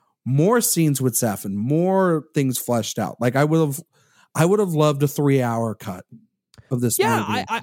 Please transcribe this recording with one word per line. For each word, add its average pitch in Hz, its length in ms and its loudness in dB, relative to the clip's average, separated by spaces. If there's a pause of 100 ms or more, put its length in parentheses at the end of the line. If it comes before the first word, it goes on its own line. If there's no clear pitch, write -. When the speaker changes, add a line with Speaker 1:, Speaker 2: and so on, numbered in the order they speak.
(260)
Speaker 1:
more 165 340 4
scenes 160 400 0
with 127 140 0
Safin, 101 400 -4
more 165 800 0
things 131 240 0
fleshed 117 400 -4
out. 95 200 -6
Like, 123 160 0
I 139 100 4
would 156 160 2
have, 143 200 -2 (540)
I 156 100 2
would 202 160 4
have 185 140 -2
loved 147 280 2
a 143 60 2
three-hour 120 680 0
cut 90 280 -12 (680)
of 123 120 -2
this 120 160 0
Speaker 2:
Yeah, 453 200 2
Speaker 1:
movie. - 120 -2
Speaker 2:
I, 247 180 -4
I, 233 140 -6